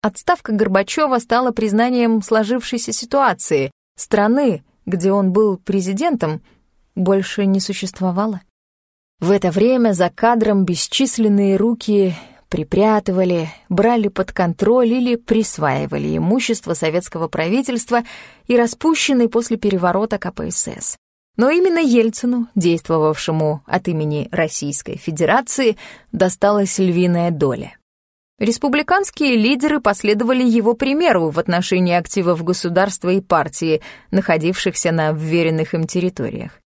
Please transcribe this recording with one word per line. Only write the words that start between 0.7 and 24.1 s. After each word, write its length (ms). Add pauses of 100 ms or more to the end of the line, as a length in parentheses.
стала 340
признанием 720
сложившейся 720
ситуации. 800 (260)
Страны, 680 (220)
где 260
он 200
был 260
президентом, 840 (500)
больше 540
не 120
существовало. 840 (760)
В 120
это 180
время 440
за 160
кадром 540
бесчисленные 920
руки 580 (360)
припрятывали, 1000 (200)
брали 400
под 220
контроль 600
или 220
присваивали 1000
имущество 580
советского 520
правительства 760 (420)
и 120
распущенный 680
после 300
переворота 640
К 120
П 200
С 160
С. 300 (400)
Но 120
именно 300
Ельцину, 760
действовавшему 1120
от 220
имени 440